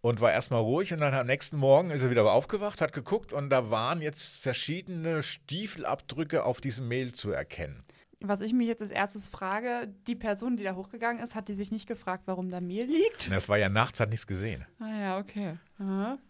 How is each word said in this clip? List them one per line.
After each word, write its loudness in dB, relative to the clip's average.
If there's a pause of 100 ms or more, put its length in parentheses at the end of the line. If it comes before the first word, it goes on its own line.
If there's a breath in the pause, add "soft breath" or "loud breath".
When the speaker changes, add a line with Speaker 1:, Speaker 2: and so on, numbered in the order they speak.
Speaker 1:
Und 2
war 8
erstmal 2
ruhig. 2
Und -4
dann 2
am 0
nächsten 0
Morgen 8
ist 0
er 4
wieder 8
aufgewacht, 2
hat 2
geguckt -2
und -2
da 4
waren 0
jetzt -6
verschiedene -2
Stiefelabdrücke -4
auf 0
diesem -4
Mehl -2
zu -6
erkennen. -6 (340 soft breath)
Speaker 2:
Was -4
ich -2
mich 2
jetzt -4
als -8
erstes -4
frage, -6 (140)
die -2
Person, -2
die -4
da -2
hochgegangen -6
ist, -8
hat -8
die -6
sich -6
nicht -6
gefragt, -6
warum -4
da -6
Mehl -4
liegt? 2
Speaker 1:
Na, 2
es 0
war 4
ja 4
nachts, 2
hat 2
nichts -4
gesehen. -4 (140)
Speaker 2:
Ah -6
ja, -2
okay. -8 (200)
Aha. -2 (100)